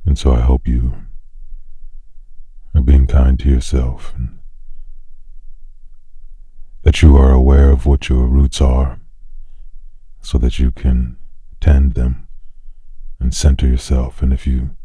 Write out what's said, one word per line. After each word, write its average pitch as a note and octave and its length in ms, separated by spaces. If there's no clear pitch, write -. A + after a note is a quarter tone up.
And C#2+ 140
so C2 140
I A#1+ 80
hope B1+ 260
you A#1+ 280
are D2 60
being C2+ 260
kind B1+ 340
to C#2+ 80
yourself B1+ 680
and A#1+ 220
that - 200
you C#2 140
are C2 160
aware C2+ 380
of C2+ 160
what C#2 220
your B1+ 180
roots C2+ 340
are C2 400
so - 180
that B1 200
you C2 120
can B1 460
tend C2+ 340
them B1 320
and B1+ 140
center C2 320
yourself. B1+ 560
And C2 100
if - 140
you B1+ 380